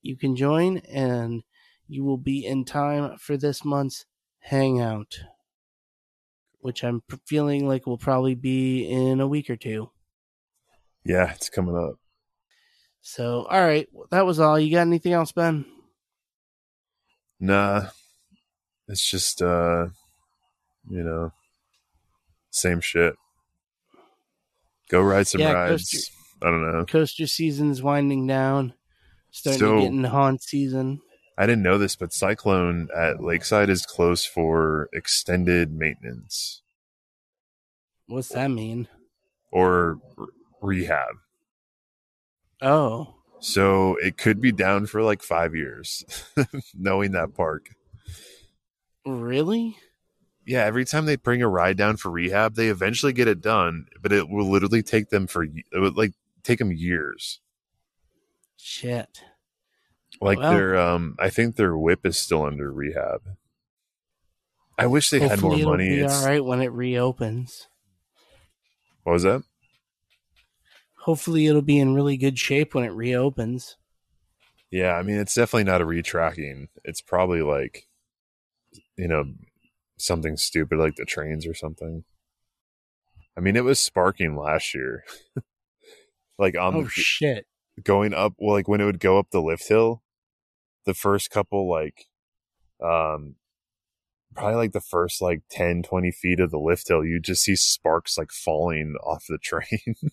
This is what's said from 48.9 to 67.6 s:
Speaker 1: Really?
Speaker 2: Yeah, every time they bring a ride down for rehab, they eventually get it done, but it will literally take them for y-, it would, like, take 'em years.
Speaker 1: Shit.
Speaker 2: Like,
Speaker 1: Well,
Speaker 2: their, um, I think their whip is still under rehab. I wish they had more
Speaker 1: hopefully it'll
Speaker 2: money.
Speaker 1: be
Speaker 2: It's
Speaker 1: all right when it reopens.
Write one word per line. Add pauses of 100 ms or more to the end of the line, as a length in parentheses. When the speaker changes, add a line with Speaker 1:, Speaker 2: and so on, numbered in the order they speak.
Speaker 1:
Really? (640)
Speaker 2:
Yeah,
every
time
they
bring
a
ride
down
for
rehab,
they
eventually
get
it
done, (160)
but
it
will
literally
take
them
for
y-,
it
would,
like, (280)
take
'em
years. (1120)
Speaker 1:
Shit. (1000)
Speaker 2:
Like,
Speaker 1:
Well,
Speaker 2:
their,
um,
I
think
their
whip
is
still
under
rehab. (1600)
I
wish
they
had
more
Speaker 1:
hopefully
it'll
Speaker 2:
money.
Speaker 1:
be
Speaker 2:
It's
Speaker 1:
all
right
when
it
reopens. (1400)